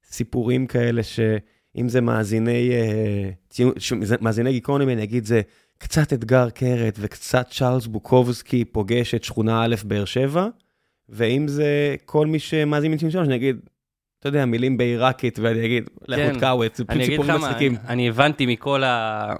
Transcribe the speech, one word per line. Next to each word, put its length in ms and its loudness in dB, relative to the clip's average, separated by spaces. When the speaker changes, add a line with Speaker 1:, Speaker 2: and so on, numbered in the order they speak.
Speaker 1:
בסיפורים 640 -2
כאלה 360 0
שאם 880 -4
זה 120 2
מאזיני, 720 0
אה, 580 0
ציון-, 280 2
ש-, 140 -6
זה 180 0
מאזיני 320 0
גיקונומי, 400 0
אני 100 -2
אגיד, 220 -4
זה 160 2
קצת 340 0
אתגר 380 2
קרת 500 0
וקצת 500 -4
צ'ארלס 360 0
בוקובסקי 760 2
פוגש 500 -2
את 100 -4
שכונה 400 0
א' 100 2
באר 200 -2
שבע, 420 0
ואם 400 0
זה 180 0
כל 220 2
מי 120 0
שמאזין 560 0
מציון 160 -2
שלוש, 180 0
אני 80 2
אגיד, 200 0
אתה 100 -6
יודע, 160 2
מילים 320 2
בעיראקית, 600 0
ואני 280 0
אגיד, 180 0
"לכו 140 -2
Speaker 2:
כן. 160 0
Speaker 1:
תקעו", 240 2
זה 80 0
פשוט 200 -8
Speaker 2:
אני 140 0
אגיד 60 2
Speaker 1:
סיפורים 240 2
Speaker 2:
לך 60 2
מה, 80 -2
Speaker 1:
מצחיקים. 280 0
Speaker 2:
אני, 160 -8
אני 160 0
הבנתי 380 2
מכל 380 -2
ה-, 560 -2